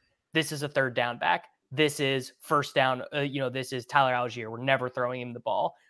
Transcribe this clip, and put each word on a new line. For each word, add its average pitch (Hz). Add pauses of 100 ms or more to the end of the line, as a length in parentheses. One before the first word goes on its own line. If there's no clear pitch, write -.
(320)
"This 156
is 147
a 147
third 131
down 120
back. - (240)
This 147
is 135
first 143
down. 131 (120)
Uh, 147
you 139
know, 131
this 127
is 123
Tyler 135
Allgeier. 120
We're 117
never 131
throwing 127
him 120
the 120
ball." 104 (140)